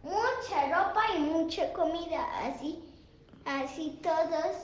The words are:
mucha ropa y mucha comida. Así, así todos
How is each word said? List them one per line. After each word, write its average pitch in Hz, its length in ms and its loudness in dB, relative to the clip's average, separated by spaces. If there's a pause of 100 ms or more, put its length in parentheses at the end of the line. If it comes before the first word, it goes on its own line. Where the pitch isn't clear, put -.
mucha 403 640 0
ropa 381 340 4 (140)
y 320 60 2
mucha 320 520 2
comida. 339 520 0 (200)
Así, 277 340 -6 (680)
así 277 560 -4
todos 330 640 2